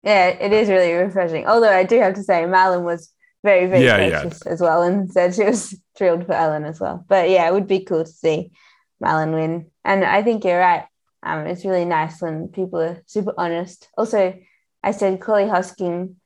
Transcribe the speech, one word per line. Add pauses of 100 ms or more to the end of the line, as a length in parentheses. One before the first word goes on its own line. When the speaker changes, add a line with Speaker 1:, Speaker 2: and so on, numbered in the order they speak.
Speaker 1:
Yeah,
it
is
really
refreshing.
Although
I
do
have
to
say,
Marlon
was (320)
very,
very
Speaker 2:
Yeah,
yeah.
Speaker 1:
gracious
as
well
and
said
she
was (100)
<laughs>
thrilled
for
Ellen
as
well.
But
yeah,
it
would
be
cool
to
see (520)
Marlon
win. (160)
And
I
think
you're
right. (360)
Um,
it's
really
nice
when
people
are
super
honest.
Also, (440)
I
said
Chloe
Hosking (100)